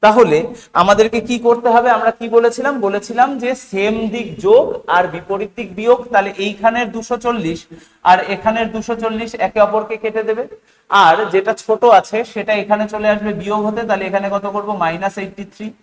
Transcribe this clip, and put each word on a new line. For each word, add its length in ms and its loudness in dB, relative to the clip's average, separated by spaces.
তাহলে 340 6
আমাদেরকে 460 4
কি 80 -2
করতে 280 2
হবে? 220 4
আমরা 220 0
কি 60 -10
বলেছিলাম? 380 2
বলেছিলাম 440 0
যে 100 -2
সেম 260 -2
দিক 140 -8
যোগ 200 6
আর 80 4
বিপরীত 440 -6
দিক 200 -10
বিয়োগ। 220 2
তাহলে 180 2
এইখানের 500 -2
দুশো 200 -6
চল্লিশ 340 -4
আর 80 8
এখানের 420 -2
দুশো 180 -6
চল্লিশ 280 -4
একে 200 -4
অপরকে 360 -2
কেটে 260 -4
দেবে, 140 -2
আর 260 6
যেটা 200 2
ছোট 180 0
আছে 180 -8
সেটা 280 -4
এখানে 220 -2
চলে 200 -2
আসবে 180 -4
বিয়োগ 260 -4
হতে। 220 -4
তাহলে 200 0
এখানে 260 -2
কত 100 -4
করবো? 160 -6
মাইনাস 400 -4
এইটটি 220 -14
থ্রি। 120 -12